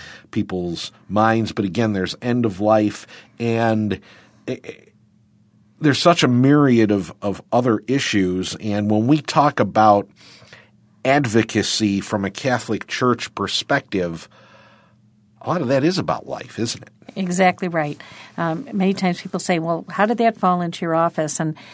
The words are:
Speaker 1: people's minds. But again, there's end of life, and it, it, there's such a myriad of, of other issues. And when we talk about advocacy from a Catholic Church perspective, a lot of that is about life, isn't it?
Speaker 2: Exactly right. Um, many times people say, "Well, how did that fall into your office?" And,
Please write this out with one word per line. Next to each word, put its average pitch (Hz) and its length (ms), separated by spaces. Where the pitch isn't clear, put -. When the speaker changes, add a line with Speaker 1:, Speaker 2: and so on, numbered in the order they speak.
Speaker 1:
people's 90 640
minds. 110 420
But 107 140
again, 104 300
there's 92 280
end 120 240
of 95 140
life, 107 480
and 113 540
it, - 180
it, - 160
there's 147 180
such 170 240
a 139 60
myriad 127 640
of, 95 300
of 98 220
other 120 360
issues. 92 720
And 104 300
when 107 160
we 151 140
talk 147 400
about 104 480
advocacy 110 960
from 98 240
a 95 60
Catholic 123 560
Church - 480
perspective, 92 960
a - 40
lot 170 120
of 123 80
that 135 160
is 185 140
about - 280
life, - 320
isn't 117 240
it? - 80
Speaker 2:
Exactly 180 520
right. 151 320
Um, 165 360
many 190 200
times 185 280
people 185 180
say, 170 220
"Well, 165 280
how 202 180
did 226 120
that 226 180
fall 180 260
into 175 220
your 165 120
office?" 165 420
And, 156 160